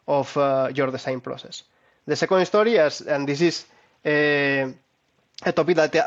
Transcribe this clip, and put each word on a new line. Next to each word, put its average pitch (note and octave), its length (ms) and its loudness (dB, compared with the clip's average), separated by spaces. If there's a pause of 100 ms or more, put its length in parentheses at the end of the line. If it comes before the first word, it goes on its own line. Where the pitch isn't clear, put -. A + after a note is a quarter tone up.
of, C#3+ 300 -2
uh, C3+ 380 0
your C3+ 160 -2
design C3 300 -8
process. - 440 -14 (420)
The D3 100 -2
second F#3 300 2
story, G#3+ 320 2
as, D3 240 2
and C#3+ 260 -2
this C#3+ 120 -2
is, E3 240 0 (400)
uh, C#3+ 680 0 (720)
a D3+ 80 0
topic E3 240 2
that D#3 180 2 (120)